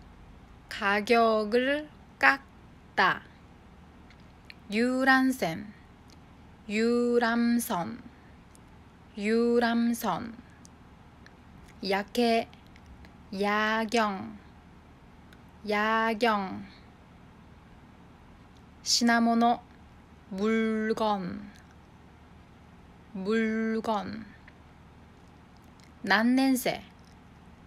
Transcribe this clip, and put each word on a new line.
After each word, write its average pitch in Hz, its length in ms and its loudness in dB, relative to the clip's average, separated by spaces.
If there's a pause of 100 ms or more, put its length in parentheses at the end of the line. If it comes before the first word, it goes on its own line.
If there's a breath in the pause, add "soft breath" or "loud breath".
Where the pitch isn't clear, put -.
(680)
가격을 226 1200 2 (300)
깎다. - 1040 -2 (1500)
유람선, 254 1000 0 (960)
유람선, 233 1300 0 (1160)
유람선. 233 1200 0 (1500)
야케, 226 580 0 (840)
야경, 214 1040 -2 (1300)
야경. 214 1000 0 (2250 loud breath)
시나모노, 233 760 2 (680)
물건, 214 1200 -2 (1600)
물건. 220 1120 -2 (1800)
난넨세, 247 800 2 (840)